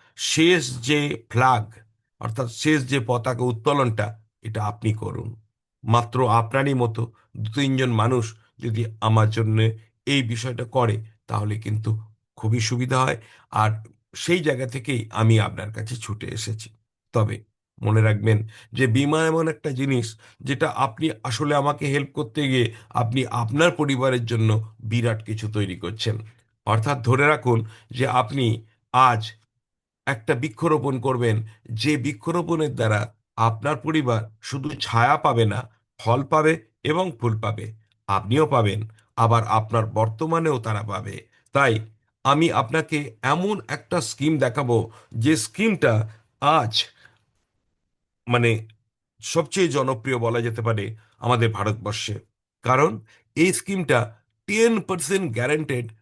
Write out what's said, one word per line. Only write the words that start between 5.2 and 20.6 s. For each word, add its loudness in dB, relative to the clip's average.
মাত্র 2
আপনারই 2
মতো -2
দু -6
তিনজন 0
মানুষ 2
যদি -4
আমার 4
জন্যে 2
এই 2
বিষয়টা -6
করে, 0
তাহলে -4
কিন্তু -2
খুবই 0
সুবিধা 0
হয়। 0
আর 2
সেই 0
জায়গা 0
থেকেই -6
আমি 4
আপনার -4
কাছে -8
ছুটে -10
এসেছি। -8
তবে -2
মনে 4
রাখবেন 2
যে 2
বীমা 2
এমন 2
একটা -6
জিনিস, -2
যেটা -2